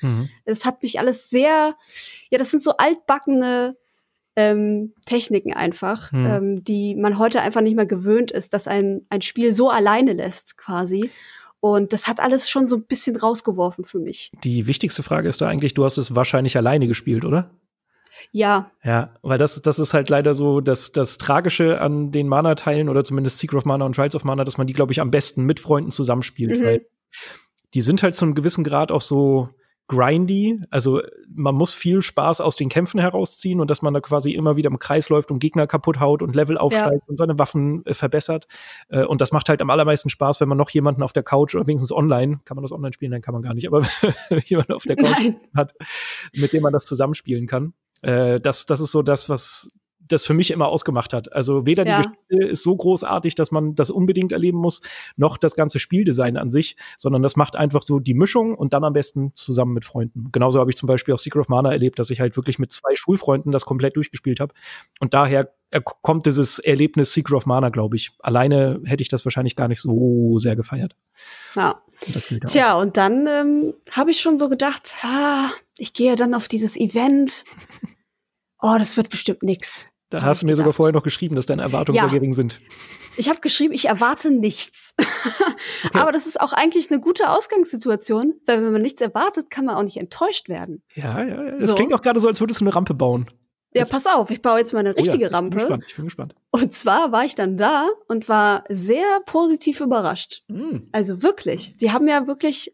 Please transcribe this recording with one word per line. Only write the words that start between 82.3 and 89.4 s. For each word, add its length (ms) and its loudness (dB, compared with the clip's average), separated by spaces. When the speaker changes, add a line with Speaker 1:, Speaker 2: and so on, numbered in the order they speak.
Speaker 1:
sind. 260 -2
Speaker 2:
Ich 120 -2
hab 120 -2
geschrieben, 320 0
ich 160 -2
erwarte 420 2
nichts. 640 -2
<laughs> 80 2
Speaker 1:
Okay. 140 0
Speaker 2:
Aber 140 2
das 140 -2
ist 120 -4
auch 140 -2
eigentlich 380 0
eine 100 0
gute 280 0
Ausgangssituation, 1080 0
weil 180 2
wenn 80 2
man 100 2
nichts 200 -2
erwartet, 480 -2